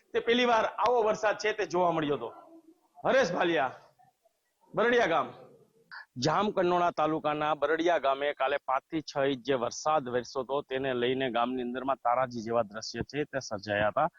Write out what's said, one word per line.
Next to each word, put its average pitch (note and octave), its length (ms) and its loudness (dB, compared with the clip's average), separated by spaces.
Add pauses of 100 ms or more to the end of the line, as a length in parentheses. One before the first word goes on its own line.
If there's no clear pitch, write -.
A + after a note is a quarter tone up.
(120)
તે, A#3 80 0
પહેલી A#3+ 240 2
વાર A3+ 200 4
આવો A#3+ 380 2
વરસાદ G#3 360 0
છે G#3+ 140 0
તે G#3 140 -2
જોવા F3 260 2
મળ્યો D3+ 240 0
હતો. A#2 160 -6 (760)
હરેશ F#3 260 4
ભાલિયા, E3 420 0 (1000)
બરડિયા A3+ 320 4
ગામ. C#3+ 260 0 (880)
જામકંડોરણા F3 720 2
તાલુકાના D3+ 640 0
બરડિયા E3 440 2
ગામે C3+ 340 0
કાલે C3+ 240 0
પાંચ C3+ 260 -2
થી D#3+ 200 -6
છ - 160 -8
ઇંચ C3+ 260 0
જે C3+ 100 2
વરસાદ B2+ 540 0
વરસ્યો B2 340 -4
હતો, C3+ 200 -4
તેને C3 320 -4
લઈને B2+ 360 0
ગામની B2 320 -2
અંદરમાં B2+ 340 -4
તારાજી A#2+ 460 -2
જેવા A#2 200 0
દ્રશ્ય A2 400 -8
છે D3 220 -4
તે C#3 160 -6
સર્જાયા G#2 480 -2
હતા. C#3 180 0 (120)